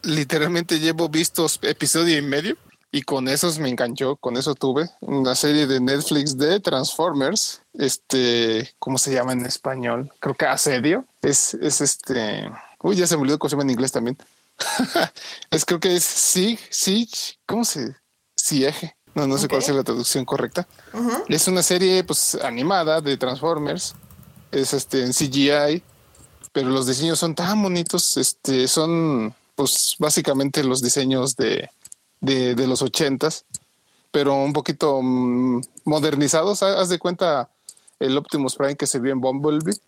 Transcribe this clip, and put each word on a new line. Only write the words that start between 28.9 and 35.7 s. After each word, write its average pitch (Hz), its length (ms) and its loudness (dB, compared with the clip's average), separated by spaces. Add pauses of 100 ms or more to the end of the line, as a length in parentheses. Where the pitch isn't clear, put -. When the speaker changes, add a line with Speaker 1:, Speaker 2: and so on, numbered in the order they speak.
Speaker 1:
pues, - 440 0
básicamente 143 640 0
los 127 180 0
diseños 131 540 0
de, 110 340 -2 (520)
de, 127 340 2
de 127 120 2
los 127 140 0
ochentas, 139 640 0 (680)
pero 143 240 2
un 139 180 2
poquito, 147 500 0
mm, 127 580 2 (220)